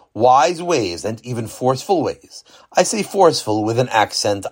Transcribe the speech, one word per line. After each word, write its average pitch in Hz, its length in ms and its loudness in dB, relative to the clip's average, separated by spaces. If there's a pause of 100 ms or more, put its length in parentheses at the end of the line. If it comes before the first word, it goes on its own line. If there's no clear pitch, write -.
(140)
wise 143 480 4
ways 113 440 -2
and 113 200 -6
even 117 220 -8
forceful 131 560 -2
ways. - 400 -8 (300)
I 185 100 2
say 202 200 -2
forceful 131 600 2
with 113 160 0
an 110 100 -2
accent 101 640 0